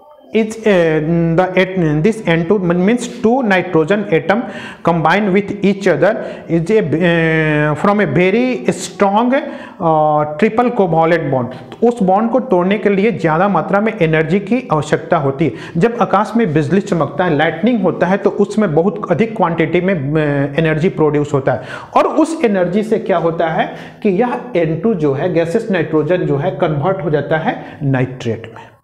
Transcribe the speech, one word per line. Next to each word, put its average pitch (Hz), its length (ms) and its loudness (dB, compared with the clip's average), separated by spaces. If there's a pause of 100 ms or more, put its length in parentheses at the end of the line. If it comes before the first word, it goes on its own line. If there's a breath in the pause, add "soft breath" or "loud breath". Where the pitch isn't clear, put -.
(360)
is, 220 100 2
uh, 165 880 2
the 170 60 4
at-, 185 380 0
this 165 500 0
N - 0 -
two 170 360 2
means 180 340 2
two - 280 -6
nitrogen 196 840 2
atom 165 280 0 (480 loud breath)
combine 175 440 2
with 196 100 4
each 196 400 -2
other 175 340 2 (360 loud breath)
is - 0 -
a, 165 180 0
uh, 160 1120 2
from - 20 0
a 202 220 2
very 196 640 0
strong, 202 560 0
uh, 160 960 0 (160)
triple 220 160 2
covalent 175 760 2
bond। 127 220 -2
तो - 360 -2
उस 233 140 0
bond 202 280 2
को 262 100 2
तोड़ने 190 380 0
के 208 100 -2
लिए 202 240 2
ज़्यादा 160 360 0
मात्रा 185 320 0
में 214 120 0 (100)
एनर्जी 160 380 2
की 240 320 -2
आवश्यकता 156 440 0
होती 143 280 0
है। 147 80 0 (240 loud breath)
जब 226 240 2
आकाश 202 360 2
में 214 180 0
बिजली 156 260 2
चमकता 175 440 -2
है, 165 120 2
lightning 190 460 0
होता 175 240 0
है, 185 100 2
तो 202 140 0
उसमें 202 440 0
बहुत 170 360 0
अधिक - 260 0
quantity 165 440 0
में, 190 140 0
uh, 143 640 -2
energy 160 300 0
produce 147 440 0
होता 139 200 0
है। 117 100 -4 (340 loud breath)
और 294 100 4
उस - 380 0
एनर्जी 196 380 0
से 214 160 0
क्या 180 200 0
होता 165 300 0
है 156 260 -2 (280 loud breath)
कि 214 60 2
यह 214 320 0 (160)
एन 165 240 0
टू 226 140 0
जो 147 180 0
है 160 200 -2
gaseous 170 380 -2
नाइट्रोजन 160 460 0
जो 160 200 -2
है 165 140 -2
कन्वर्ट 170 540 -2
हो 170 60 -4
जाता 160 280 -2
है - 440 -6
nitrate 131 720 -4
में। - 80 -18 (220)